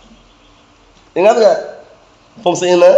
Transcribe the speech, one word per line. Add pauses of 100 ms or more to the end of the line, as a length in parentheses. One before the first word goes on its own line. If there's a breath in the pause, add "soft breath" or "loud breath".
(1160)
Ingat
nggak? (880)
Fungsi
inna